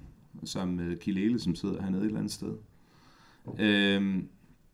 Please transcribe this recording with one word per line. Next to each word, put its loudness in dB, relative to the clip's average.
sammen -4
med -2
Kilele, 0
som 0
sidder -2
hernede -2
et 2
eller -2
andet -4
sted. -8
Øhm, 4